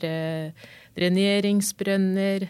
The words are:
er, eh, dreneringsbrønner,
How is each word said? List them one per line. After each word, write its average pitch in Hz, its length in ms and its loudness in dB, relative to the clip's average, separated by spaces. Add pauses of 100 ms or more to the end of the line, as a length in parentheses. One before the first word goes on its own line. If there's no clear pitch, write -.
er, 165 80 -4
eh, 160 560 -6 (320)
dreneringsbrønner, 196 1500 2